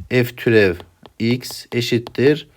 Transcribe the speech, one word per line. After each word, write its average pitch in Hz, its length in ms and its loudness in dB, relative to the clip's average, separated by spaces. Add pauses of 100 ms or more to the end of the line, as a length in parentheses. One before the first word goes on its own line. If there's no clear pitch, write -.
F 123 160 2
türev 110 500 2 (440)
X 123 540 -4
eşittir 120 840 0